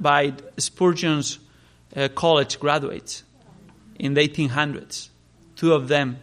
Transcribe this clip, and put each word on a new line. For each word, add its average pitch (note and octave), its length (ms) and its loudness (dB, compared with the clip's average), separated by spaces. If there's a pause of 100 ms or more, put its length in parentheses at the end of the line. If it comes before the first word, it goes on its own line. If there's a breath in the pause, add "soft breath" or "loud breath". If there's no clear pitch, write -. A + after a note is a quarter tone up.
by C#3+ 320 2 (220)
Spurgeon's, D#3+ 800 0 (580 soft breath)
uh, C#3 120 0
college D3 520 2
graduates - 600 -4 (760)
in C#3 160 -2
the C#3+ 60 4
eighteen D3+ 300 0
hundreds. C#3+ 600 -6 (460)
Two E3 160 2
of C3+ 160 2
them C3+ 340 0